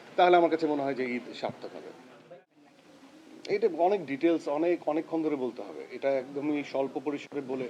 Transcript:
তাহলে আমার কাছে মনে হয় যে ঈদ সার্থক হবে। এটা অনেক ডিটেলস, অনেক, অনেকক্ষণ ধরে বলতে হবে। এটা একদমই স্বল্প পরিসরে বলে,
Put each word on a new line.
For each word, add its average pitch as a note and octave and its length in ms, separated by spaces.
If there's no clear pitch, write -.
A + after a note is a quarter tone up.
তাহলে F3+ 200
আমার E3+ 140
কাছে D#3+ 160
মনে D3 160
হয় C3+ 120
যে B2+ 100
ঈদ B2 320
সার্থক G2+ 400
হবে। - 340
এটা G#3 140
অনেক F3+ 280
ডিটেলস, D#3 420
অনেক, D#3+ 400
অনেকক্ষণ D#3+ 340
ধরে D3+ 140
বলতে B2 260
হবে। C3+ 280
এটা B2 200
একদমই C#3 540
স্বল্প C#3 340
পরিসরে C#3+ 420
বলে, C3 300